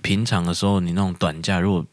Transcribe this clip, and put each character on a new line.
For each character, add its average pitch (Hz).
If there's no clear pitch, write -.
平 101
常 95
的 87
时 101
候 101
你 87
那 92
种 92
短 82
假 90
如 98
果 87